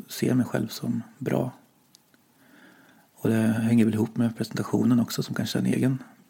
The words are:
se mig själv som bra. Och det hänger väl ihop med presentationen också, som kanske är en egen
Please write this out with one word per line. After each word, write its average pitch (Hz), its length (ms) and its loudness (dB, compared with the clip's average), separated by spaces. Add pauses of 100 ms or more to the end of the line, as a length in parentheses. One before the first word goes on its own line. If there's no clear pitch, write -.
se 131 280 0
mig 123 100 4
själv 120 220 -2
som 120 360 -6 (140)
bra. 131 340 -2 (1600)
Och - 140 -2
det 113 120 2
hänger 113 440 4
väl 110 80 2
ihop 110 240 -2
med 117 200 0
presentationen 113 600 0
också, - 240 -2
som - 120 -8
kanske 123 240 -2
är - 20 0
en 127 120 0
egen 131 300 0 (260)